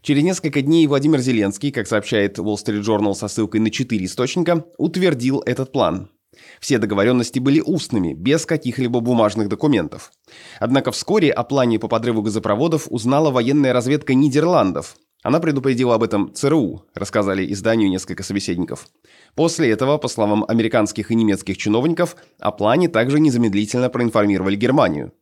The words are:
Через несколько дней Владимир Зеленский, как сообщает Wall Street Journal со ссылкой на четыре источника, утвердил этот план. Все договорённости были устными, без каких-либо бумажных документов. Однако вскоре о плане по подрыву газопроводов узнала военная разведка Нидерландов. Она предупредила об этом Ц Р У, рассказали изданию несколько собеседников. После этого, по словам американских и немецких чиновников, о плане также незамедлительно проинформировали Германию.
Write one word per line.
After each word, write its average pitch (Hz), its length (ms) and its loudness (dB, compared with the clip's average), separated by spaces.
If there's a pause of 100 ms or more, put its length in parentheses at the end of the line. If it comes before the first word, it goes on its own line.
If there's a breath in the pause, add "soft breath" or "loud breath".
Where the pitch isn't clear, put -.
Через 147 220 2
несколько 165 380 -2
дней 156 260 4
Владимир 143 320 2
Зеленский, 123 500 0
как 123 160 -6
сообщает 101 520 0
Wall 104 180 -4
Street 104 260 -4
Journal 104 320 0
со 104 140 -8
ссылкой 107 320 -2
на 110 100 2
четыре 107 360 -4
источника, 160 580 -2 (140)
утвердил 147 680 0
этот 123 240 -4
план. 95 400 -2 (480 loud breath)
Все 123 200 0
договорённости 110 600 0
были 139 220 2
устными, 107 540 -2
без 127 320 0
каких-либо 127 520 -2
бумажных 113 500 0
документов. 104 600 -2 (480 loud breath)
Однако 131 320 0
вскоре 180 400 0
о 117 140 -2
плане 123 340 0
по 113 80 -4
подрыву 113 340 0
газопроводов 110 720 -2
узнала 135 400 0
военная 131 420 2
разведка 131 400 0
Нидерландов. 135 840 2 (260)
Она 151 180 0
предупредила 131 560 0
об 113 80 2
этом 101 300 -2
Ц - 120 -4
Р 143 80 2
У, 123 280 0 (120)
рассказали 95 580 -2
изданию 104 360 2
несколько 92 340 -4
собеседников. 92 640 -6 (480 soft breath)
После 165 360 2
этого, 131 280 2
по - 80 -6
словам 107 400 0
американских 110 640 0
и 117 60 2
немецких 101 400 0
чиновников, 160 600 0 (220 soft breath)
о 104 140 -2
плане 156 360 2
также 135 300 0
незамедлительно 120 680 2
проинформировали 104 680 0
Германию. 104 680 0